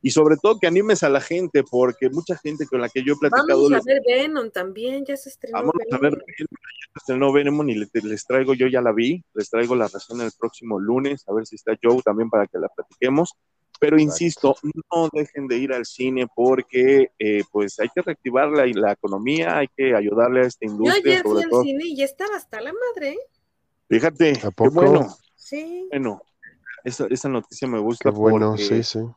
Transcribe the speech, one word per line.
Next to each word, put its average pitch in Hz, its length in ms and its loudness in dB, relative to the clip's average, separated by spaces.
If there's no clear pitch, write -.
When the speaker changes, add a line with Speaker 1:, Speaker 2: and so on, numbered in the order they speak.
Speaker 1:
y 131 100 -2
sobre 156 260 6
todo 214 200 2
que 190 80 0
animes 190 380 2
a 151 60 2
la 139 100 4
gente, 165 500 0
porque 127 400 0
mucha 165 280 -4
gente 147 280 -8
con 135 140 -4
la 120 80 -2
que 127 160 -6
yo 143 100 0
he 143 40 0
platicado 254 300 2
Speaker 2:
Vamos 285 100 6
a - 20 6
Speaker 1:
les 226 100 0
Speaker 2:
ver 269 220 2
Venom 262 420 0
también, 214 560 -8
ya 277 120 -8
se - 100 -20
estrenó 233 320 -12
Speaker 1:
Vamos 247 160 0
a 240 220 -4
ver 143 160 2
Speaker 2:
Venom. - 120 -6
Speaker 1:
Venom, - 240 -12
ya - 440 -20
se - 60 -18
estrenó 135 340 0
Venom 143 360 2
y 117 60 -2
le-, 104 140 -6
les 107 220 -8
traigo, 135 280 2
yo 127 140 2
ya 127 140 2
la 120 120 2
vi, 127 280 0
les 107 160 -6
traigo 117 260 0
la 110 140 0
reseña 117 340 -10
el 113 160 -6
próximo 113 400 -6
lunes, 131 480 -2
a 98 60 -4
ver 110 120 -2
si 107 120 -20
está 113 160 -4
Joe 120 180 4
también 110 280 0
para 104 180 0
que - 120 -12
la 80 100 -4
platiquemos, - 640 -2
pero 147 200 4
Speaker 3:
Exacto. 151 160 4
Speaker 1:
insisto, 156 420 0
no 165 220 0
dejen 143 380 -6
de 120 80 0
ir 135 160 -2
al 123 120 -6
cine 127 480 -4
porque, 127 880 4
eh, 107 320 0
pues, 104 300 -2
hay 104 120 -2
que 180 80 -2
reactivar 143 500 -2
la, 143 160 2
la 104 260 0
economía, 139 640 -4
hay 143 180 0
que 135 180 0
ayudarle 113 500 2
a 127 40 2
esta 120 180 -10
Speaker 2:
Yo 107 60 -6
Speaker 1:
industria, 349 440 2
Speaker 2:
ayer 370 80 -2
fui 427 80 0
Speaker 1:
sobre 339 120 2
Speaker 2:
al 339 60 -4
Speaker 1:
todo. 247 140 2
Speaker 2:
cine 277 240 -4
y 302 100 -8
ya 277 80 0
estaba 392 320 -8
hasta 220 240 -14
la 262 100 -10
madre, 453 440 -6
¿eh? 415 40 -8
Speaker 1:
Fíjate, 151 420 2
Speaker 3:
¿A - 20 2
Speaker 1:
qué 98 80 -4
Speaker 3:
poco? 117 200 4
Speaker 1:
bueno. - 460 4
Speaker 2:
Sí. 330 540 -12
Speaker 1:
Bueno, 104 320 -6
esa, 123 240 -6
esa 123 180 -4
noticia 131 400 -6
me 117 120 -4
gusta 117 320 0
Speaker 3:
Qué 104 40 -6
bueno, 107 360 4
Speaker 1:
porque 104 120 -2
Speaker 3:
sí, 113 200 0
sí. 113 160 -6